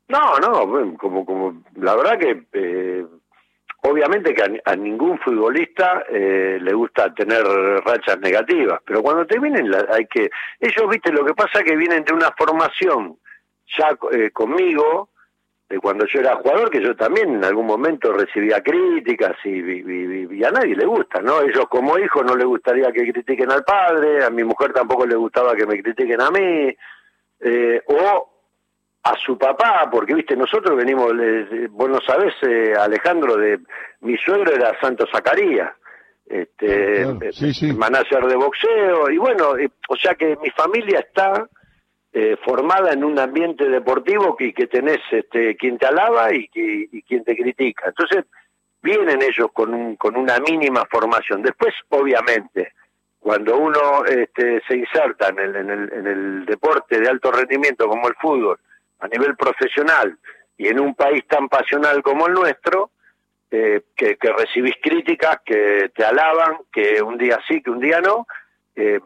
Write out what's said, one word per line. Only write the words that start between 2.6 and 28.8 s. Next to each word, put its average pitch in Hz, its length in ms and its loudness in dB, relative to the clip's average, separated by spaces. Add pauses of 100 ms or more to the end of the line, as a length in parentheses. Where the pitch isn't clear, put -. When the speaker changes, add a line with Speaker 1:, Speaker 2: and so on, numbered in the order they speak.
Speaker 1:
obviamente 151 520 2
que 107 80 0
a, 101 300 -2
a 92 40 0
ningún 113 420 -2
futbolista, 151 880 0
eh, 95 520 0
le 92 120 -2
gusta 110 400 0
tener 107 320 0 (400)
rachas 110 340 0
negativas, 98 680 0
pero 110 160 0
cuando 160 240 0
te 220 120 0
vienen, 247 320 0
la, 98 220 0
hay 113 140 0
que, 110 240 0 (300)
ellos, 220 300 0
viste, 220 220 -2
lo 143 140 2
que 156 80 0
pasa 208 240 0
es 196 80 2
que 160 100 2
vienen 165 280 0
de 160 100 0
una 165 240 2
formación 156 800 0 (580)
ya, 151 220 2 (140)
eh, 113 180 2
conmigo, 160 800 0 (580)
de 98 100 -6
cuando 101 280 0
yo 135 140 0
era 127 160 2
jugador, 190 340 0
que 131 120 0
yo 117 140 -2
también 160 380 0
en 98 100 -2
algún 107 220 0
momento 127 440 0
recibía 101 520 0
críticas 151 800 0
y, 101 60 -4
y, 90 320 -6 (480)
y, 101 80 -10
y 107 40 -2
a 131 80 2
nadie 214 240 0
le 104 120 0
gusta, 214 340 -2
¿no? 143 220 0
Ellos 135 260 2
como 139 300 0
hijos 160 260 0
no 127 100 2
les 127 120 2
gustaría 123 440 0
que 120 220 -2
critiquen 123 400 -2
al 139 100 2
padre, 156 640 2
a 113 60 2
mi 117 120 -2
mujer 117 300 0
tampoco 127 320 0
le 117 120 0
gustaba 117 380 0
que 104 120 0
me 104 160 -2
critiquen 117 400 -2
a 143 80 2
mí, 170 440 0 (640)
eh, 120 480 0
o 165 460 0 (680)